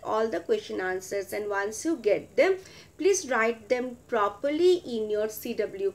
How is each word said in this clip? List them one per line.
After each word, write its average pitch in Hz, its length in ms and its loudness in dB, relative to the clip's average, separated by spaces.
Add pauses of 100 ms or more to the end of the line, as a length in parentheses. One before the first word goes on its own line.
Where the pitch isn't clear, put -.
all 220 240 0
the 320 140 -4
question 214 400 -4
answers. 190 500 -6
And 208 180 -6
once 202 360 -4
you 320 100 0
get 202 400 0
them, 370 220 6 (400)
please 339 320 2
write 226 400 0
them 247 260 -2 (140)
properly 294 760 2
in 220 240 -2
your 214 200 0
C 233 240 -8
W 196 420 -2